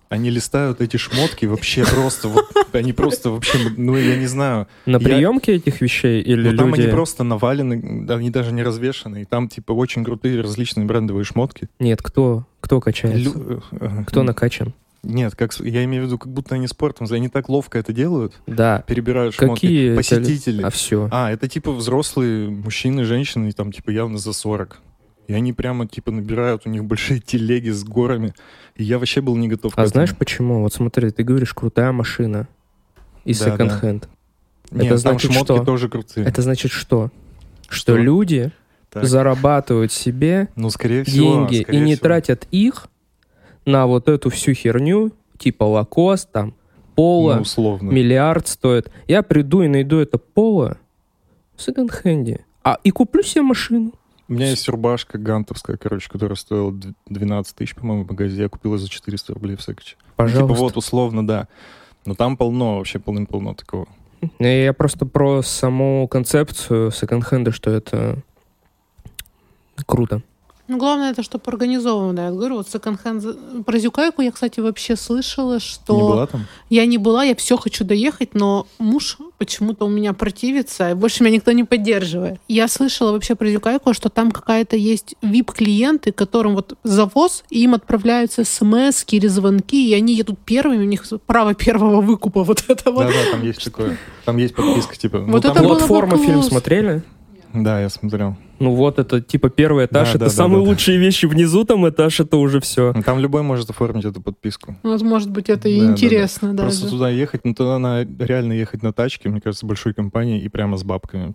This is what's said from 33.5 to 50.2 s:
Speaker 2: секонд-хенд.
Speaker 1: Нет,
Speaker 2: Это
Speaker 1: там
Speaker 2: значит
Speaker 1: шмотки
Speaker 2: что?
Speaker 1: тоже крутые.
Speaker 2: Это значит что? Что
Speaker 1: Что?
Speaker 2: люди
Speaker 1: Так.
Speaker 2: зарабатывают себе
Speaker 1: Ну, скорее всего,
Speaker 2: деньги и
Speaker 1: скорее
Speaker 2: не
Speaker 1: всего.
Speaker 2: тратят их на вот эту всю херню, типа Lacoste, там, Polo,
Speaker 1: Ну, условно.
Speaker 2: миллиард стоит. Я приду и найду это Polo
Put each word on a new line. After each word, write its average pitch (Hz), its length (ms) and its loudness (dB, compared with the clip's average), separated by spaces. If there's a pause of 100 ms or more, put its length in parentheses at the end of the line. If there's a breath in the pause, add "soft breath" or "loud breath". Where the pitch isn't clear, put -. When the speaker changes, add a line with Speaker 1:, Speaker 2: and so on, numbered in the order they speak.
Speaker 2:
секонд-хенд. 104 560 -2 (600)
Speaker 1:
Нет, - 140 -2
Speaker 2:
Это 120 60 2
Speaker 1:
там 120 80 4
Speaker 2:
значит 127 340 2
Speaker 1:
шмотки 131 120 4 (100)
Speaker 2:
что? 120 100 2
Speaker 1:
тоже 127 240 0
крутые. 110 380 -6
Speaker 2:
Это 123 160 0
значит 131 300 -2
что? 113 380 -2 (600)
Что - 240 2
Speaker 1:
Что? - 20 4
Speaker 2:
люди 147 560 2 (380)
Speaker 1:
Так. 104 160 -2
Speaker 2:
зарабатывают 131 840 2
себе 160 640 0
Speaker 1:
Ну, 113 120 -2
скорее 123 360 -2
всего, 139 420 4
Speaker 2:
деньги 123 140 2
и - 20 0
Speaker 1:
скорее 147 180 2
Speaker 2:
не 151 140 4
Speaker 1:
всего. 143 80 -6
Speaker 2:
тратят 160 480 2
их 208 380 0 (760 soft breath)
на 135 220 4
вот 123 240 2
эту 143 180 2
всю - 240 0
херню, 151 580 0 (280)
типа - 260 -2
Lacoste, 165 680 2
там, 208 200 -4 (460 soft breath)
Polo, 165 380 4
Speaker 1:
Ну, 110 40 2
условно. 104 500 -2
Speaker 2:
миллиард 135 560 2
стоит. - 440 0 (180 loud breath)
Я 196 140 4
приду 151 400 2
и 160 60 2
найду 139 320 2
это - 180 0
Polo 208 580 0 (800)